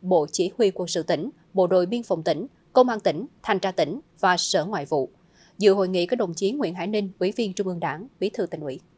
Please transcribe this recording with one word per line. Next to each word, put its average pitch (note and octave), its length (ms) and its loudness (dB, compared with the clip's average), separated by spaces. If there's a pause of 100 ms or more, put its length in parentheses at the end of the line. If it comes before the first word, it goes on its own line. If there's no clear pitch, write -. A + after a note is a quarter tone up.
Bộ F3 300 2
Chỉ F3 260 -2
huy G#3 160 4
Quân F3+ 140 -6
sự D#3+ 160 -4
tỉnh, E3+ 260 -2 (240)
Bộ F#3 140 4
đội F3+ 180 4
Biên A#3 180 -4
phòng E3 200 -4
tỉnh, E3+ 240 -2 (260)
Công B3+ 160 6
an A3 100 -2
tỉnh, F3 260 -2 (180)
Thanh G3+ 160 0
tra F#3+ 120 0
tỉnh F3 280 0 (200)
và F3+ 180 4
Sở - 280 0
Ngoại G3 200 -6
vụ. C#3 240 -2 (480)
Dự G3 160 6
hội G3 140 2
nghị F3+ 180 0
có B3 100 -2
đồng G3 180 -2
chí G3 180 -2
Nguyễn A3+ 240 -4
Hải F3+ 120 -6
Ninh, G#3 320 -2
Ủy F#3 120 0
viên G#3+ 220 -4
Trung F#3+ 140 -4
ương F3 120 -4
Đảng, E3 280 -6 (120)
Bí G3 100 0
thư G#3 160 -4
Tỉnh E3 160 -8
ủy. C3+ 180 -8 (180)